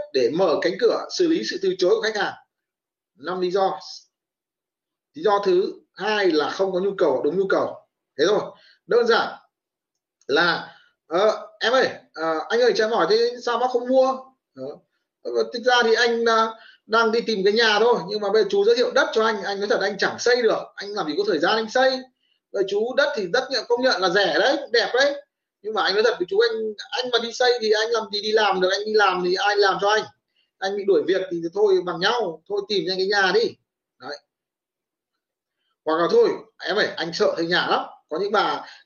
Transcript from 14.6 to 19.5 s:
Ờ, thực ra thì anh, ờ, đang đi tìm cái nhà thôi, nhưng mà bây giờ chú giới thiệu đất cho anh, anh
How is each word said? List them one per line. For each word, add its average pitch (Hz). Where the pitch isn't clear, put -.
Ờ, -
thực 233
ra 247
thì 226
anh, 233
ờ, 226
đang 220
đi 233
tìm 208
cái 202
nhà 220
thôi, 226
nhưng 208
mà 202
bây 214
giờ 196
chú 202
giới 233
thiệu 247
đất 302
cho 220
anh, 214
anh 196